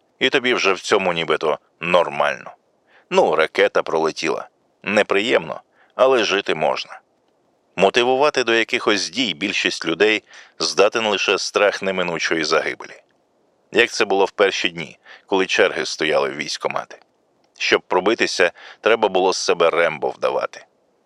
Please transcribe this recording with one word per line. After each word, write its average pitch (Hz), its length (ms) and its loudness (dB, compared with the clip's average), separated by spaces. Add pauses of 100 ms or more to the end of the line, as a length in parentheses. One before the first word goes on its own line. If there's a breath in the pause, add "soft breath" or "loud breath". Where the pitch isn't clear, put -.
(200)
і 131 100 0
тобі 123 240 0
вже 98 200 0
в 85 60 -4
цьому 95 340 0
нібито 78 460 -2 (200)
нормально. 73 720 0 (580 soft breath)
Ну, 139 260 4
ракета 85 480 2
пролетіла. 78 680 -2 (340)
Неприємно, 101 800 0 (340 soft breath)
але 123 280 4
жити 95 320 -2
можна. 73 440 -4 (760)
Мотивувати 127 680 2
до 113 100 0
якихось 107 560 0
дій 104 240 -4
більшість 90 520 -4
людей 98 380 2 (360 loud breath)
здатен 98 480 2
лише 98 300 0
страх 101 440 0
неминучої 87 600 -4
загибелі. 76 580 -4 (720)
Як 113 200 2
це - 140 -2
було 98 200 2
в - 60 -6
перші 95 380 0
дні, 82 300 -12 (260 loud breath)
коли 95 200 0
черги 90 400 0
стояли 71 440 -2
в 69 60 -10
військкомати. - 640 -8 (600)
Щоб 101 220 2
пробитися, 92 720 0 (300 loud breath)
треба 110 260 2
було 92 260 2
з - 40 -4
себе 85 320 2
Рембо 78 400 -2
вдавати. 64 560 -6 (400)